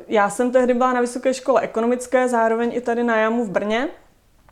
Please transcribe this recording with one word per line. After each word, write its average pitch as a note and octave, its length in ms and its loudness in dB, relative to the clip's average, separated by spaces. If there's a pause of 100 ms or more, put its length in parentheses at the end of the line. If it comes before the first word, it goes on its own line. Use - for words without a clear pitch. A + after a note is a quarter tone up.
já G3+ 220 2
jsem B3 200 -2
tehdy B3 240 4
byla B3+ 180 2
na B3 80 0
vysoké B3 340 -2
škole B3+ 260 0
ekonomické, B3 680 0
zároveň A3+ 460 0
i A#3+ 60 -4
tady A#3+ 240 -2
na A#3 120 0
jamu A3+ 280 0
v G3 60 -6
Brně, G#3+ 380 -2 (640)